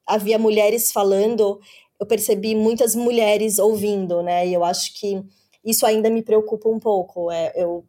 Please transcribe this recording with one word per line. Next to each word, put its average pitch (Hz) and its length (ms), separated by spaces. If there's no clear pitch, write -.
havia 214 320
mulheres 220 520
falando, 202 680
eu 208 60
percebi 220 480
muitas 220 420
mulheres 220 640
ouvindo, 196 640
né, 175 260
e 180 60
eu 170 100
acho 180 300
que 196 280
isso 226 220
ainda 220 240
me 226 120
preocupa 214 460
um 226 100
pouco. 185 520
É, 165 260
eu, 175 320